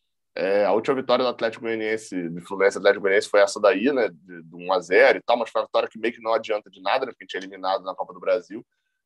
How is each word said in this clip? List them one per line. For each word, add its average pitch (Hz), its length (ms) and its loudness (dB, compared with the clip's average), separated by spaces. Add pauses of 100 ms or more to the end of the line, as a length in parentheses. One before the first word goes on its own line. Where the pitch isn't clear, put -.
(360)
É, 98 300 2
a 92 60 2
última 110 240 0
vitória 127 280 0
do 120 60 0
Atlético 117 340 -4
Goianiense, 110 640 -4
do 85 140 -10
Fluminense 98 340 0
Atlético 101 240 4
Goianiense, 101 280 2
foi 101 120 4
essa 98 180 2
daí, 104 320 4
né? 131 180 0
De, 85 340 -20
de 82 120 -20
um 87 160 -8
a 92 100 2
zero 92 380 4
e - 40 -16
tal, 120 160 0
mas 117 100 -6
foi 110 140 -2
uma - 40 -8
vitória 113 220 -2
que 113 100 -18
meio 113 140 -4
que 117 80 -14
não 113 140 -2
adianta 110 340 -4
de 95 140 -20
nada, 123 240 0
né? 117 60 -8
Porque - 140 -20
tinha 95 140 -10
eliminado 95 440 -6
na 95 100 -8
Copa 92 180 -10
do 90 80 -20
Brasil. 95 440 -4 (420)